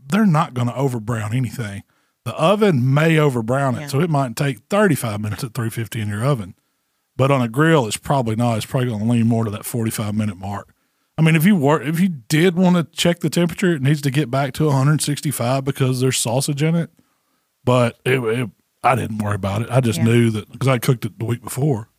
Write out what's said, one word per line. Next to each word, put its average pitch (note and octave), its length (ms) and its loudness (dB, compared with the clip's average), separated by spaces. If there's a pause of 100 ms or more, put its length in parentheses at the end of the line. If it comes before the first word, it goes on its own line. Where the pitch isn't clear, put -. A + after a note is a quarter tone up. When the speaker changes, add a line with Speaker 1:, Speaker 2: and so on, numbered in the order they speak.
Speaker 1:
they're G#3 200 2
not D3+ 280 2
gonna B2 200 -2
over B2 260 -2
brown G#2+ 340 -4
anything. A2 480 -6 (420)
The - 100 -8
oven D#3+ 600 2
may D#3+ 240 4
over C3+ 240 2
brown C3 320 -2
it, A2 60 -6
Speaker 2:
Yeah. - 80 -12
Speaker 1:
so C#3 120 -2
it F3 100 0
might C3+ 260 -2
take C#3 240 -4 (100)
thirty-five C#3 500 0
minutes G#2+ 220 -6
at A#2 120 -10
three A2+ 160 -4
fifty A#2 300 -8
in G#2 80 -4
your G#2 160 -4
oven. A2 300 -2 (600)
But C3 140 2
on C3+ 120 2
a A#2 60 -2
grill, D3 380 4
it's G#2 100 -6
probably A#2 400 -2
not. A#2+ 200 0
It's G#2+ 100 -6
probably B2+ 240 -2
gonna G#2+ 200 -4
lean A#2 180 4
more A2+ 160 2
to A2 60 -4
that G#2 140 -10
forty-five A2+ 500 -4
minute G#2 240 -4
mark. G2 360 -10 (440)
I D#3 40 2
mean, D#3+ 140 6
if D3+ 80 2
you G#3 120 6
were, C#3+ 260 2
if E3 180 -4
you G3 80 4
did D#3+ 480 0
wanna F3+ 280 4
check - 360 -2
the D#3+ 100 -2
temperature, E3+ 440 0
it C3+ 80 -4
needs C#3+ 200 2
to C#3 80 0
get C3 200 -2
back C3+ 240 -2
to D#3 140 0
a C#3+ 40 2
hundred C#3 300 2
sixty-five C3+ 600 -2
because C3 360 -2
there's C3 180 0
sausage C#3 440 -2
in D#3+ 120 2
it. E3+ 160 -2 (760)
But B2 400 2
it, C3 140 0
it, A#2 320 -2 (320)
I B2 140 4
didn't G#2+ 220 -6
worry G#2 180 -2
about G2 260 -4
it. - 80 -6
I A#2 100 4
just A2 180 0
Speaker 2:
Yeah. A2+ 60 2
Speaker 1:
knew A#2 260 4
that, G#2+ 280 -8
'cause B2 100 0
I C3 100 2
cooked A#2+ 260 0
it G#2+ 140 -10
the A#2 80 -6
week A#2 160 -4
before. B2 460 -4 (100)